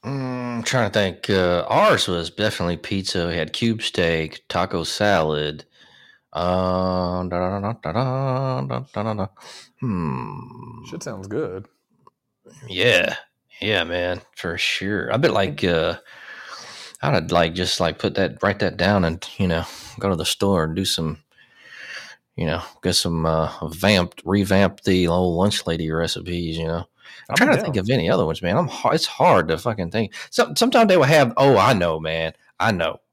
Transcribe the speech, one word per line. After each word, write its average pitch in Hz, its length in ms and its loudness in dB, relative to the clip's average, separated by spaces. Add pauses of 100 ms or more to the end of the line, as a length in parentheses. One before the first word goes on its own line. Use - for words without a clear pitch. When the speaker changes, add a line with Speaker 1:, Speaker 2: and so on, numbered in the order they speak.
Speaker 1:
Mm, 127 520 -6
I'm 113 60 -6
trying 117 260 0
to - 40 -8
think. 98 360 0
Uh, 90 380 4
ours 156 400 4
was 85 220 -4
definitely 87 480 -2
pizza. 92 500 -2
We 85 80 -2
had 78 160 -4
cube 113 300 -2
steak, 82 680 -2
taco 87 380 -2
salad. 78 800 0 (680)
Uh, 92 920 0
da, 90 360 -2
da, - 0 -
da, 101 140 -4
da, - 180 -8
da, 131 720 -2
da, 127 420 -6
da, 110 120 -4
da. 95 120 -4 (540)
Hmm. 76 1080 -8
Speaker 2:
Shit 165 140 -12
sounds 98 240 -12
good. 101 400 -8 (1000)
Speaker 1:
Yeah. 92 480 4 (460)
Yeah, 98 220 0
man, 90 380 -2 (140)
for 82 220 -6
sure. 95 560 -2
I 113 40 0
bet, 143 140 4
like, 98 320 0
uh, 85 320 2 (1040)
I'd, 113 300 0
like, 85 240 4
just, 92 240 -2
like, 82 200 0
put 101 160 -2
that, 95 280 -2
write 101 160 2
that 95 180 -2
down 92 280 4
and, 82 200 -4 (120)
you 95 100 0
know, 85 160 0 (360)
go 98 100 -2
to 90 60 2
the 78 100 -4
store 95 400 2
and 80 100 -4
do 95 100 -2
some, 80 340 -4 (1160)
you 82 100 -2
know, 80 160 -2 (220)
get 90 100 2
some, 82 320 0
uh, 80 240 2 (200)
vamped, 90 560 2
revamp 98 560 2
the 92 260 2
old 87 300 2
lunch 101 280 2
lady 80 240 -2
recipes, 82 680 -4
you 80 100 -4
know. 85 180 -4 (440)
I'm - 20 -6
Speaker 2:
I'd - 40 -4
be - 20 2
Speaker 1:
trying 262 140 4
to - 60 6
Speaker 2:
down. 202 80 -2
Speaker 1:
think 139 120 -2
of 95 120 -2
any 95 200 2
other - 160 2
ones, 78 160 -4
man. 90 160 0
I'm 165 100 0
har-, - 260 -2
it's 160 120 0
hard 120 420 4
to 80 100 0
fucking 101 340 -4
think. 107 220 -2 (180)
Some, 214 240 0
sometimes 233 340 4
they 185 80 6
will 151 80 6
have, 139 320 6
oh, 135 200 6
I 113 160 6
know, 85 260 2
man. 80 340 -4 (260)
I 107 120 2
know. 82 280 -2 (140)